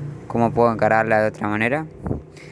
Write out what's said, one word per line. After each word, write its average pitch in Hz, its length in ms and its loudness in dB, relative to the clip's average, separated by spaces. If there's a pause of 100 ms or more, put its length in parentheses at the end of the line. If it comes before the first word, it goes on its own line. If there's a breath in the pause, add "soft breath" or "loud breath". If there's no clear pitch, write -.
(260)
cómo 117 240 0
puedo 117 220 4
encararla 110 480 2
de 107 80 2
otra 104 180 -6
manera. 117 380 -2 (640 loud breath)